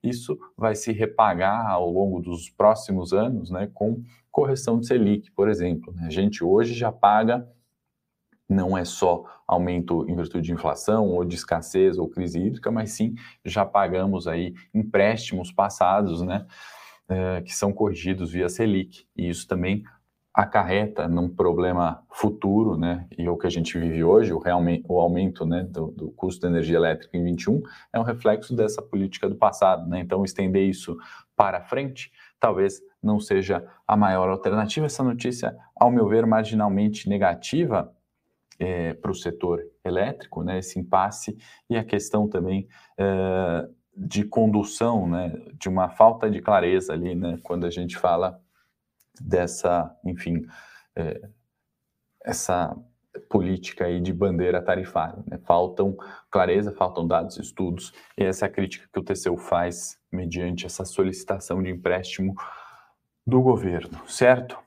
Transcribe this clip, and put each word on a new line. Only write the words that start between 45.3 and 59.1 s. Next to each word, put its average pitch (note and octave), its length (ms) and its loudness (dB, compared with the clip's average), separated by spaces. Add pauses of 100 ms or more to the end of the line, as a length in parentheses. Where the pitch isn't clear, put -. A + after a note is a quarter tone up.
de - 160 -8
uma F#2 200 0
falta A2+ 400 6
de G#2 120 -2
clareza F#2 500 2
ali, F2 240 -4
né, E2+ 260 -4
quando F2 240 -4
a F2 40 -2
gente F2 280 -8
fala F2+ 440 0 (800)
dessa, F2 760 0 (100)
enfim, E2+ 420 -4 (500)
eh, E2+ 340 -8 (920)
essa - 520 -4 (540)
política F#2 560 -2
aí F2+ 160 -2
de F#2 100 -2
bandeira F2+ 500 0
tarifária, F2+ 640 -4
né? - 200 -12
Faltam F2+ 500 2 (340)
clareza, G2 420 2
faltam F2 360 -2
dados, E2 300 0
estudos, - 560 -6 (240)
e G2+ 60 2
essa F#2+ 220 0
é - 20 -2
a C#3 40 -4
crítica - 400 -4
que - 80 -4
o F#2 40 -8
T F#2+ 120 -4